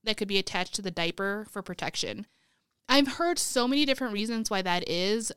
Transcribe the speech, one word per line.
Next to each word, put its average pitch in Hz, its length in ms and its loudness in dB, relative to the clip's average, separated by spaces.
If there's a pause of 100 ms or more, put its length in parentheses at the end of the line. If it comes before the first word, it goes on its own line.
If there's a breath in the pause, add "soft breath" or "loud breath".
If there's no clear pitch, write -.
that 220 140 0
could 208 100 -2
be 196 100 2
attached 185 380 0
to 208 60 -4
the 190 100 -2
diaper 196 580 -2
for 202 120 -8
protection. 156 640 -6 (640)
I've 269 240 6
heard 339 260 0
so - 280 2
many 285 180 4
different 262 280 0
reasons 220 360 -2
why 196 120 0
that 180 280 0
is. 202 480 0